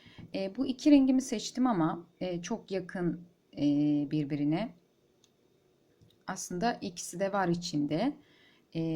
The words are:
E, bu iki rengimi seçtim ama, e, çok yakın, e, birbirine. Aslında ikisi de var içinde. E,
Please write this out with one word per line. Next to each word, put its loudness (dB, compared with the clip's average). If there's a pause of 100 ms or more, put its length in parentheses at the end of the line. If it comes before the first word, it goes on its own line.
(340)
E, -6
bu -2
iki 2
rengimi 8
seçtim -2
ama, 2 (140)
e, -4
çok -8
yakın, -4 (260)
e, -6 (480)
birbirine. -2 (1500)
Aslında -4
ikisi -10
de -2
var 0
içinde. -2 (580)
E, -2 (160)